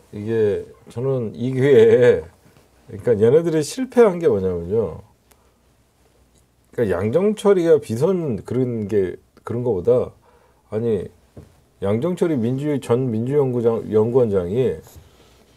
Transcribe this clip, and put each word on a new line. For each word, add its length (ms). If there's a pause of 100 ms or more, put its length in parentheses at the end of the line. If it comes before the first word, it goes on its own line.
(120)
이게 520 (260)
저는 440
이 200
기회에 680 (640)
그러니까 380
얘네들이 380
실패한 560
게 80
뭐냐면요. 720 (1700)
그러니까 260
양정철이가 840
비선 640
그런 420
게 280 (280)
그런 200
거보다 480 (580)
아니 360 (760)
양정철이 560
민주-, 440
전 280
민주연구장-, 840
연구원장이 840 (840)